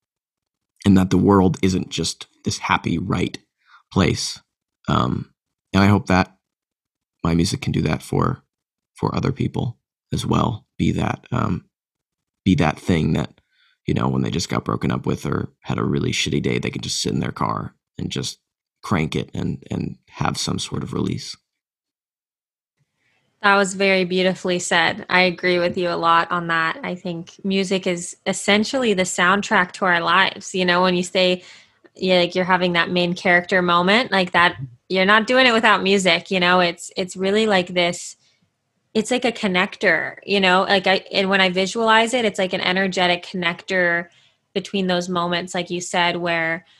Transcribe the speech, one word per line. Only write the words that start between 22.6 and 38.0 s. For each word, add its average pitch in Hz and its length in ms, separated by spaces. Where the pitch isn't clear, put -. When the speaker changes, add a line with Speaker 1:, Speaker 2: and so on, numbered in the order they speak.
Speaker 2:
That 202 160
was 196 160
very 190 320
beautifully 185 520
said. 175 520
I 180 120
agree 180 380
with 175 180
you 175 120
a 170 60
lot 170 360
on 175 160
that. 165 340
I 185 140
think 175 380
music 190 420
is 175 300
essentially 214 680
the 185 100
soundtrack 190 720
to - 120
our 175 140
lives. 180 560
You 185 80
know, 180 180
when 185 140
you 175 80
say, 180 400
yeah, 185 260
like, 175 160
you're 185 100
having 180 280
that 170 160
main 175 240
character 180 480
moment, 180 520
like, 190 180
that, 175 260
you're 185 160
not 208 240
doing 254 180
it 247 60
without 220 320
music, 185 480
you 190 80
know? 180 220
It's, 175 340
it's 190 220
really 196 280
like 185 220
this, 175 480